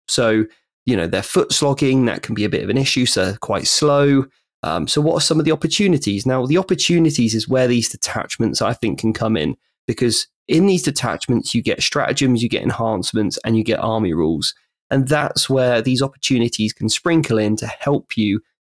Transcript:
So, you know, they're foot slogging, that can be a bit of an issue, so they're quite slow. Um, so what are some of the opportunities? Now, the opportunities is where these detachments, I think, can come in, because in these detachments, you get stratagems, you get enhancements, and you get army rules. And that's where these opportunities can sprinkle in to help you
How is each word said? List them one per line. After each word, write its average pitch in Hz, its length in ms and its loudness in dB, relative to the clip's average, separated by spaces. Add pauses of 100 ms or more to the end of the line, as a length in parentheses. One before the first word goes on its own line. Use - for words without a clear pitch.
So, 110 360 2 (400)
you 117 120 0
know, 85 100 0
they're 98 160 -2
foot - 300 0
slogging, 135 520 2
that 110 160 -2
can 113 140 -6
be 104 80 -2
a 101 60 0
bit - 140 -2
of 101 60 -6
an 113 80 0
issue, 131 280 0
so 95 200 0
they're 101 120 -4
quite - 300 -4
slow. 143 580 2 (380)
Um, 87 260 -2
so - 100 0
what 156 140 2
are 147 80 0
some 156 180 2
of 147 60 2
the 156 80 2
opportunities? 151 720 0
Now, 127 200 0
the 151 120 2
opportunities 160 760 2
is 110 140 -2
where 127 200 2
these 120 200 2
detachments, - 760 -4
I 110 120 0
think, - 260 -4
can 110 140 0
come 110 240 -2
in, 76 180 -2 (320)
because 120 400 0 (200)
in 160 180 4
these 185 180 2
detachments, 120 720 -2
you 117 60 0
get - 200 -2
stratagems, 127 640 0
you 117 60 0
get 104 140 -2
enhancements, 104 800 -2
and 113 120 2
you 107 60 2
get 110 160 0
army 110 340 0
rules. 80 400 0 (380)
And 135 160 2
that's 143 420 -2
where 123 320 2
these 127 220 0
opportunities 117 680 -2
can - 180 -4
sprinkle 160 500 0
in 107 160 2
to - 100 -6
help - 500 -4
you 107 260 0 (200)